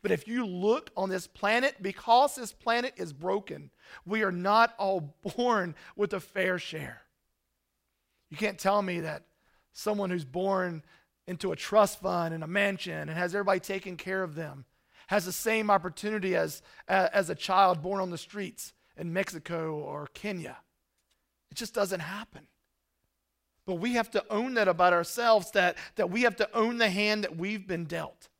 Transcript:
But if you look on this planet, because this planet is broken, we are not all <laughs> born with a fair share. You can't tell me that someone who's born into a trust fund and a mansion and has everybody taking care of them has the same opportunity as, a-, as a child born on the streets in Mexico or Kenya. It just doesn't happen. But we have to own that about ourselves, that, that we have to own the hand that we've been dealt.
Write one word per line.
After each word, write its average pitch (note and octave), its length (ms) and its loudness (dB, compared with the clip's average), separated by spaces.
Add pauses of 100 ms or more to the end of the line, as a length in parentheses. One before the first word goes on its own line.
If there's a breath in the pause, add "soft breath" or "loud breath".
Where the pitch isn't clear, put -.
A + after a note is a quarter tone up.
But F#3+ 100 0
if F3 160 -2
you A#3+ 180 -2
look G3+ 500 0
on F#3+ 120 0
this F3 180 -4
planet, A#3+ 560 0
because A#3 540 4
this A#3+ 160 -8
planet A#3+ 440 0
is F3 160 -6
broken, D#3 580 -4 (360 loud breath)
we G#3+ 160 0
are F#3+ 80 2
not G3+ 480 4
all F#3+ 460 -2
<laughs> F#3+ 120 -6
born G#3+ 380 2 (220 loud breath)
with G#3 160 0
a G3 80 -4
fair F#3 400 -2
share. C#3+ 420 -10 (1300)
You D3 60 -14
can't G3+ 220 -2
tell G3+ 240 2
me F3 180 -4
that D#3 240 -8 (480)
someone G3+ 380 -2
who's F3 140 -2
born F3+ 600 -2 (420 soft breath)
into F3+ 240 -6
a E3+ 60 -4
trust - 440 4
fund E3+ 340 -2
and D#3+ 100 -6
a D#3 40 -10
mansion F3+ 600 -2
and D#3+ 100 -6
has F3+ 160 -2
everybody G3 240 2
taking F#3+ 380 -6
care F#3+ 260 -4
of D#3 140 -6
them C#3+ 280 -10 (440 soft breath)
has G3 180 2
the F#3 60 -6
same A3 380 0
opportunity F#3+ 640 0
as, D#3+ 260 -2 (260 loud breath)
a-, F#3 260 2
as G3 140 2
a E3+ 60 -4
child F#3 480 4
born F#3+ 180 -4
on F#3 100 -4
the E3 80 -8
streets - 540 -10 (240)
in E3 160 -6
Mexico E3 640 -4
or D3 400 -8
Kenya. F3 420 -8 (920)
It - 60 -14
just - 180 -10
doesn't F#3+ 260 -2
happen. G3 460 -12 (1200)
But F3+ 80 -2
we A3+ 200 -2
have A#3 180 0
to G#3 180 0
own A#3+ 240 -2
that G#3+ 120 4
about F3+ 280 6
ourselves, G#3+ 560 2
that, F3+ 260 4 (200 loud breath)
that F3 140 0
we A3+ 120 0
have A3+ 140 4
to A3 200 0
own A#3 220 2
the A3+ 100 4
hand G#3 360 0
that E3 120 -6
we've F#3+ 300 -6
been E3+ 180 -4
dealt. D#3 440 -10 (120)